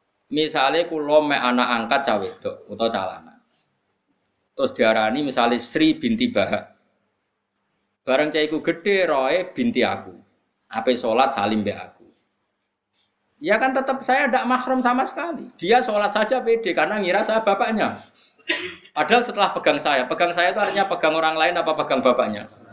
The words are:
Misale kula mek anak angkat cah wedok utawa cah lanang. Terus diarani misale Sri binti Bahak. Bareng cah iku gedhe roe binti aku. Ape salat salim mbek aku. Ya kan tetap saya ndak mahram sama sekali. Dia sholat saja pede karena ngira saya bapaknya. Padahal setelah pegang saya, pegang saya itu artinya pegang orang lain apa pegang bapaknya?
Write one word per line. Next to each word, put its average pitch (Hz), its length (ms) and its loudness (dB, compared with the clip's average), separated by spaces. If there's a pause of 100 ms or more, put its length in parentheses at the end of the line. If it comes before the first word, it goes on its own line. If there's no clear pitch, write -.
(360)
Misale 151 480 0
kula 151 400 2
mek 143 160 0
anak 123 280 2 (120)
angkat 113 240 0
cah 113 160 2
wedok 95 360 -8 (120)
utawa 113 240 -2
cah 95 160 -4
lanang. - 320 -18 (1120)
Terus 135 220 -2
diarani 110 480 2
misale 123 320 0
Sri 151 400 2
binti 120 320 0
Bahak. 98 360 -2 (1400)
Bareng 143 240 2
cah 151 160 0
iku 156 160 -4
gedhe 185 480 0
roe 147 440 0
binti 120 280 0
aku. 95 320 -2 (560)
Ape 113 280 0
salat 123 360 2
salim 107 320 0
mbek 98 120 -4
aku. - 280 -18 (1400)
Ya 208 160 0
kan 262 160 0
tetap 262 240 -2
saya 269 320 0
ndak 240 160 0
mahram 254 320 -2
sama 254 240 0
sekali. 311 560 -8
Dia 226 240 4
sholat 208 320 0
saja 220 240 0
pede 226 320 0
karena 165 240 0
ngira 196 240 2
saya 220 240 0
bapaknya. 196 560 0 (960)
Padahal 202 240 4
setelah 202 320 0
pegang 151 240 2
saya, 139 320 0
pegang 170 240 0
saya 175 240 0
itu 208 80 0
artinya 196 240 0
pegang 165 240 0
orang 160 240 0
lain 165 240 2
apa 156 160 -2
pegang 139 240 -2
bapaknya? 117 480 0 (240)